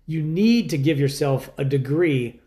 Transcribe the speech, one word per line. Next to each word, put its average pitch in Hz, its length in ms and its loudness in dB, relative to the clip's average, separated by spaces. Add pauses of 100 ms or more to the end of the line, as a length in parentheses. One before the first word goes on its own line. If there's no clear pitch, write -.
you 160 160 -4
need 190 480 2
to 160 80 -2
give 139 220 0
yourself 139 580 0
a 139 80 -2
degree 135 800 0